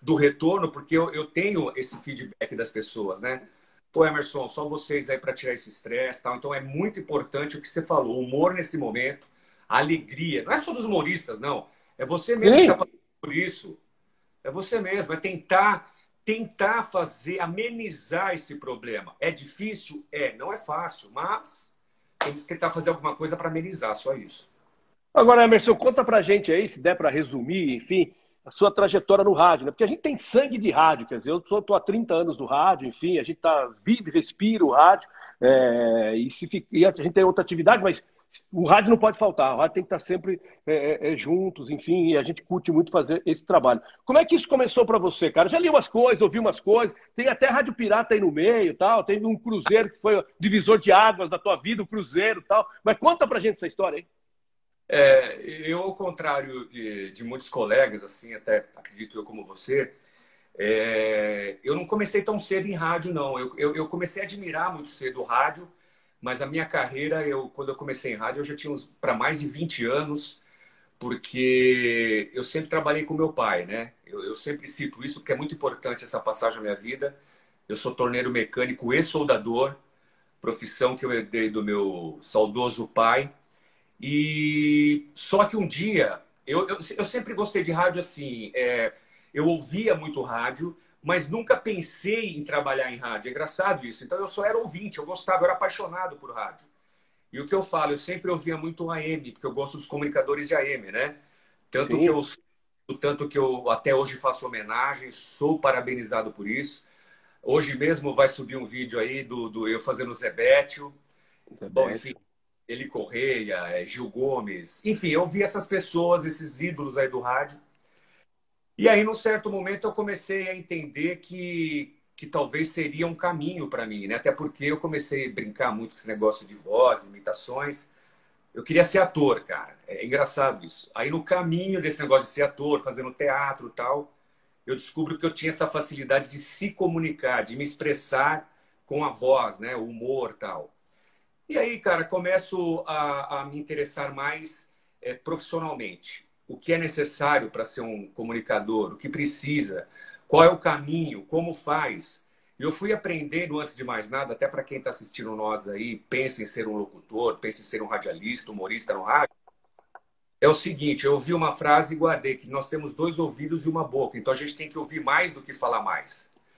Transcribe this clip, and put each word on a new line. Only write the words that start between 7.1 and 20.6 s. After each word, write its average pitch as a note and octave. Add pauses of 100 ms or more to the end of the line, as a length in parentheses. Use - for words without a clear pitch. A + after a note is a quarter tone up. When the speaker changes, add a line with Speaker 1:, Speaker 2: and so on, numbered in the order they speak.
Speaker 1:
o -
que -
você E3
falou. C3+
O B2+
humor C3
nesse F3
momento, B2+ (420)
a A2+
alegria. D3+
Não D3+
é D4
só D#4+
dos A#3+
humoristas, E3
não. C3+ (280)
É C3
você E3+
mesmo A3
Speaker 2:
Sim. F4
Speaker 1:
que F#3+
tá -
passando - (200)
por D3
isso. F3+ (640)
É C3+
você G3
mesmo. F#3
É -
tentar, F#3 (340)
tentar A3
fazer, F3
amenizar F#3+
esse D3
problema. A#2
É E3
difícil? F#3+
É. C3
Não D3
é -
fácil, D#3+